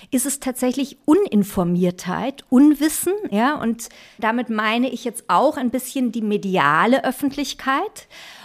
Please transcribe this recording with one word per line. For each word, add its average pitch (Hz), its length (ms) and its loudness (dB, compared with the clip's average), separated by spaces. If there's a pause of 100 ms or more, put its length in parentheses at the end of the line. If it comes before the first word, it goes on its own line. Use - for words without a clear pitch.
(120)
ist 254 140 0
es 277 140 -6
tatsächlich 254 640 -4
Uninformiertheit, 185 1500 0
Unwissen, 294 640 4 (160)
ja, 254 260 0
und 226 340 -6 (300)
damit 233 300 -2
meine 220 400 0
ich 233 140 -8
jetzt - 240 -8
auch 220 300 2
ein 240 120 -2
bisschen 254 440 -4
die 233 80 -6
mediale 196 840 2
Öffentlichkeit. 277 1040 -6 (380)